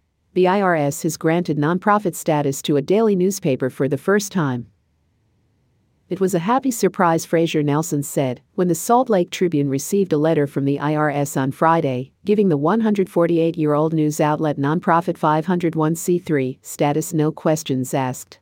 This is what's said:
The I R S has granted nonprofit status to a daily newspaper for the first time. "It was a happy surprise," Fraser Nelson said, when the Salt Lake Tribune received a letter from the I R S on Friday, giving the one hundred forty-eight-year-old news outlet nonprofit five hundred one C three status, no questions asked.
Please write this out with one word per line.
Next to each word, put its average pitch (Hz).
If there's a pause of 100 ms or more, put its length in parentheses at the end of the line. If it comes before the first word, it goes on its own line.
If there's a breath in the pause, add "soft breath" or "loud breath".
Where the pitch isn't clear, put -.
(360)
The 180
I 196
R 180
S 143
has 160
granted 165
nonprofit 185
status 147
to 147
a 139
daily 208
newspaper 170
for 135
the 139
first 202
time. 131 (1400)
"It 175
was 190
a 170
happy 247
surprise," 175
Fraser 165
Nelson 147
said, 131 (120)
when 180
the 170
Salt 240
Lake 180
Tribune 151
received 170
a 156
letter 151
from 139
the 139
I 151
R 151
S 143
on 135
Friday, 147 (120)
giving 202
the 160
one 165
hundred 202
forty-eight-year-old 160
news 151
outlet 151
nonprofit 165
five 156
hundred 175
one 156
C 175
three 135
status, 151
no 151
questions 151
asked. 131